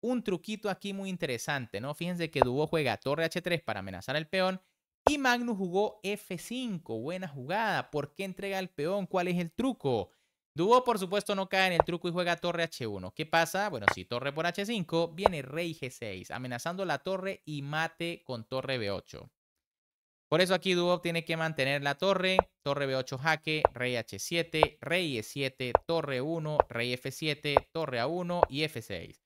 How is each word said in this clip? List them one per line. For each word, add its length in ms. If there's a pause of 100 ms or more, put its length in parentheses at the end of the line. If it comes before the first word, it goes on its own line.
Un 220
truquito 460
aquí 220
muy 160
interesante, 720
¿no? 140
Fíjense 360
que 100
Dubov 280
juega 280
torre 280
H 160
tres 220
para 180
amenazar 360
al 120
peón 320 (480)
y 100
Magnus 380
jugó 460
F 340
cinco. 640
Buena 300
jugada. 640
¿Por 240
qué 100
entrega 340
el 100
peón? 380
¿Cuál 220
es 100
el 140
truco? 580 (440)
Dubov, 300
por 140
supuesto, 380
no 120
cae 200
en 60
el 100
truco 240
y 40
juega 240
torre 280
H 220
uno. 280
¿Qué 100
pasa? 460
Bueno, 240
si 100
torre 280
por 120
H 220
cinco, 420
viene 320
rey 320
G 160
seis, 440
amenazando 520
la 140
torre 480
y 160
mate 640
con 200
torre 320
B 140
ocho. 400 (1000)
Por 120
eso 140
aquí 200
Dubov 260
tiene 240
que 120
mantener 460
la 120
torre, 440 (240)
torre 240
B 100
ocho 220
jaque, 440 (100)
rey 240
H 220
siete, 600
rey 360
E 60
siete, 500 (140)
torre 340
uno, 380 (100)
rey 240
F 200
siete, 420 (180)
torre 280
A 80
uno 420
y 140
F 180
seis. 440